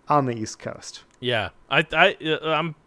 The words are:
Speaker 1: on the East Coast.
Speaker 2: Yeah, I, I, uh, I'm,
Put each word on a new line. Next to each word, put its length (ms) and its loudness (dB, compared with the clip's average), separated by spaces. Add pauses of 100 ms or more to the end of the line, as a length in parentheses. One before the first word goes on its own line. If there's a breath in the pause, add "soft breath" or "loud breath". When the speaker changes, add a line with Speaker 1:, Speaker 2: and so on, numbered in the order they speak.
Speaker 1:
on 180 2
the 100 -2
East 240 -8
Coast. 440 -14 (160)
Speaker 2:
Yeah, 300 -2 (200)
I, 220 2
I, 240 4 (100)
uh, 240 -2
I'm, 260 -2 (120)